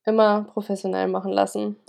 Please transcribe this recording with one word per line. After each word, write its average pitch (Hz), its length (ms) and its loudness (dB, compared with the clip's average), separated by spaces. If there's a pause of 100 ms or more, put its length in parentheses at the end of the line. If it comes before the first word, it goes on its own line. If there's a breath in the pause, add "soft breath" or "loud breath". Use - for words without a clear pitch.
Immer 214 400 4
professionell 190 640 -4
machen 190 240 -4
lassen. 208 440 0 (120)